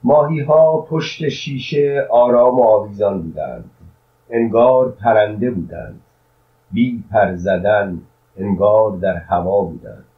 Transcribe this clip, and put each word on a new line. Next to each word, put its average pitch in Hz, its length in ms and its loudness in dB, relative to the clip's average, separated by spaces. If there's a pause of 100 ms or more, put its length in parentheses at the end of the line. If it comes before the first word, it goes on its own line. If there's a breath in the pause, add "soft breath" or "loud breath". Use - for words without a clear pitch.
ماهی‌ها 151 760 4
پشت 156 480 -6
شیشه 143 800 -2
آرام 123 500 4
و - 20 4
آویزان 101 600 0
بودند. 73 480 -12 (600)
انگار 117 600 2
پرنده 107 600 0
بودند. - 500 -10 (720)
بی 117 400 -2
پر 101 220 0
زدن، 92 640 -2 (360)
انگار 101 600 0
در 90 200 -4
هوا 90 440 -2
بودند. - 440 -10 (140)